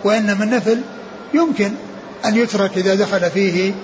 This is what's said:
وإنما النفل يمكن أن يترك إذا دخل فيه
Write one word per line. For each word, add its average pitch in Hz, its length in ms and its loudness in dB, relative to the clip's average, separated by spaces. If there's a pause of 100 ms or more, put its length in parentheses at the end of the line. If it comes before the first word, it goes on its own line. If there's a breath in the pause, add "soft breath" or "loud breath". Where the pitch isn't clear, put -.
وإنما 208 400 2
النفل 226 380 2 (520)
يمكن 285 380 2 (540)
أن 214 120 2
يترك 202 400 2
إذا 190 180 2
دخل 196 360 2
فيه 190 420 2 (100)